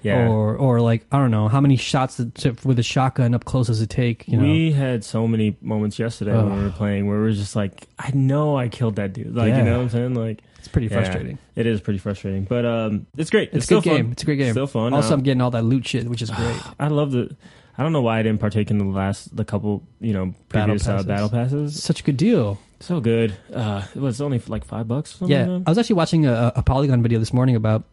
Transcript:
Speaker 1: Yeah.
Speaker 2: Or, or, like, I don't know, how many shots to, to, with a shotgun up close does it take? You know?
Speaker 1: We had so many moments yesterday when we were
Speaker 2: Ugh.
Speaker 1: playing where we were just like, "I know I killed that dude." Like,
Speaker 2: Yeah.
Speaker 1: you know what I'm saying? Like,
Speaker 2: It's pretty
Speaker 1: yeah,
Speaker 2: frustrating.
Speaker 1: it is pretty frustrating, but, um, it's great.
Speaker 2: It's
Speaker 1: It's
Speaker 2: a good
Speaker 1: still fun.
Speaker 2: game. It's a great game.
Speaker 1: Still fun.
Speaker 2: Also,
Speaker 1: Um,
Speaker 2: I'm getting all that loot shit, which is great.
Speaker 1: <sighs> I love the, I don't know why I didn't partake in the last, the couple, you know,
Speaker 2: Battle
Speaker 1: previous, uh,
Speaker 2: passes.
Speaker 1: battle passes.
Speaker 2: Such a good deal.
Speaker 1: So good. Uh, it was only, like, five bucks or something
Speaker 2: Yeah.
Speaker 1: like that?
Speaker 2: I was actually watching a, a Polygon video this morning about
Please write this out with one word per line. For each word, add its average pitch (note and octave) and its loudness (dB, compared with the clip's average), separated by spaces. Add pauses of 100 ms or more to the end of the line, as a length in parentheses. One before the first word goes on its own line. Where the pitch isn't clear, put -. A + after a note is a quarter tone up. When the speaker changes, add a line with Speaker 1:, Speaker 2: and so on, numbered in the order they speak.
Speaker 1:
Yeah. A#2 2
Speaker 2:
Or, G#2+ 2
or, B2 2
like, A2+ 2
I C#3 2
don't C3 4
know, G#2+ 2
how C3+ 2
many C#3 6
shots C3 -2
to, A#2 -2
to, A#2+ -4
with C3 2
a A#2 2
shotgun B2+ 2
up A#2 -2
close B2+ 0
does A2 0
it A2 0
take? A#2+ -2
You C3+ 2
know? A2+ 4
Speaker 1:
We D#3+ 4
had C3 0
so A2 -2
many A2 2
moments G#2+ -2
yesterday A2 -2
when G#2 2
we G2 -2
were G2+ -2
Speaker 2:
Ugh. F2+ -6
Speaker 1:
playing G2+ -2
where G2+ 0
we G#2+ 0
were A2 2
just G2+ -4
like, G2+ -6 (100)
"I - -6
know C#3 2
I B2 -2
killed A2 -2
that G2+ -4
dude." A2 -10
Like, A2+ 2
Speaker 2:
Yeah. B2 2
Speaker 1:
you A#2 4
know A#2 4
what B2 0
I'm B2 -2
saying? B2 -2
Like, A2+ -4 (160)
Speaker 2:
It's - -20
pretty B2 0
Speaker 1:
yeah, G2+ 0
Speaker 2:
frustrating. F#2 -4 (180)
Speaker 1:
it A2+ 0
is A2 0
pretty G2+ -4
frustrating, G2 -6
but, A#2+ -2
um, A2+ -2 (120)
it's D#3+ -4
great. G#3 0
Speaker 2:
It's - -4
Speaker 1:
It's - -6
Speaker 2:
a - 6
good G#3 6
Speaker 1:
still F3 0
fun. C#3 2
Speaker 2:
game. A#2 -4
It's - -10
a - -4
great D3+ 0
game. C3 2
Speaker 1:
Still C3 -2
fun. A#2+ -2
Speaker 2:
Also, C#3+ 2
Speaker 1:
Um, - -
Speaker 2:
I'm C3 -2
getting C3 2
all B2+ 2
that A2+ -2
loot A#2+ 2
shit, A#2 -4
which A#2 -6
is A2 -6
great. A#2 -4
Speaker 1:
<sighs> - -20
I C#3 -2
love D3 0
the, B2 -2 (420)
I A#2 -4
don't D#3+ 0
know D3 2
why A2+ 2
I - 0
didn't A2 2
partake G#2+ 0
in G#2+ 2
the G2+ 0
last, G2 -4
the A2 -4
couple, G#2 -4 (180)
you A2+ -4
know, F#2 -2 (240)
Speaker 2:
Battle G#2 0
Speaker 1:
previous, G2 -2
uh, A#2 0
Speaker 2:
passes. G2 0
Speaker 1:
battle G2+ 0
passes. C#3 -2
Speaker 2:
Such - -2
a - -18
good C#3+ 0
deal. C3+ 0 (200)
Speaker 1:
So F3 -4
good. A2+ 2 (200)
Uh, G#2+ -4 (140)
it A#2 -10
was C3 -2
only, C#3 -2
like, A2 -6
five A2 -6
bucks B2+ -6
or - -20
something D3 2
Speaker 2:
Yeah. C#3+ 2
Speaker 1:
like F3+ -2
that? E3+ 2
Speaker 2:
I - 2
was F3 4
actually A#3 2
watching D#3+ 2
a, A#2+ 2
a B2+ 0
Polygon C3+ 2
video A#2 2
this A2 -2
morning B2+ 4
about A2 2